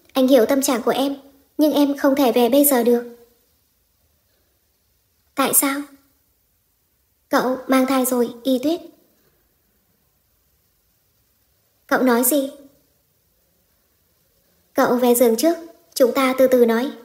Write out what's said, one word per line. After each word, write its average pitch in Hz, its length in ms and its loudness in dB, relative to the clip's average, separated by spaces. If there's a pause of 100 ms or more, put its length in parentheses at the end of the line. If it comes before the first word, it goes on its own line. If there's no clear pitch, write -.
(120)
anh 262 160 0
hiểu 247 180 4
tâm 269 160 0
trạng 254 200 -2
của 240 80 -2
em, 277 260 -2 (420)
nhưng 294 140 2
em 277 240 0
không 277 180 0
thể 269 180 0
về 240 160 2
bây 277 160 4
giờ 262 180 0
được. 240 340 -2 (2250)
Tại 262 200 -2
sao? 277 260 -2 (1500)
Cậu 254 380 -2
mang 262 200 0
thai 262 180 -2
rồi, 240 380 -4
Y 262 160 -2
Tuyết. 311 220 -4 (3000)
Cậu 254 160 -2
nói 247 220 2
gì? 269 260 -2 (2250)
Cậu 254 220 0
về 240 180 2
giường 233 220 2
trước, 330 200 0 (380)
chúng 254 200 2
ta 262 240 0
từ 262 80 4
từ 247 200 4
nói. 226 260 -2 (120)